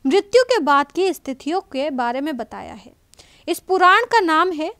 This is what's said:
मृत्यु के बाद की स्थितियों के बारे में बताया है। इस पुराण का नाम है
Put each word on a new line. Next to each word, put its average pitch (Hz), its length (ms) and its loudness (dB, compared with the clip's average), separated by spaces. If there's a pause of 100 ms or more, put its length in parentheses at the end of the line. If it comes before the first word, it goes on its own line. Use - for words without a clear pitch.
मृत्यु 403 400 2
के 494 160 0
बाद 285 320 0
की 370 200 -2
स्थितियों 285 500 -6
के 277 300 -8
बारे 247 280 -4
में 294 160 -6
बताया 214 380 -14
है। - 180 -20 (560)
इस 330 120 -4
पुराण 381 440 4
का 466 160 2
नाम 339 320 0
है 311 280 -6